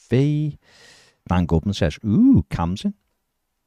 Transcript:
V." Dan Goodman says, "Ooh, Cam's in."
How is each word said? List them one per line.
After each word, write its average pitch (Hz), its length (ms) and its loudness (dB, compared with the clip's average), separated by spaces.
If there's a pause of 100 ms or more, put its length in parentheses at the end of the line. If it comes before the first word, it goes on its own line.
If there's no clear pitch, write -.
(100)
V." 147 480 -2 (720)
Dan 87 180 0
Goodman 82 280 0
says, - 320 -2
"Ooh, 190 440 4
Cam's 87 340 -4
in." 202 100 -6 (720)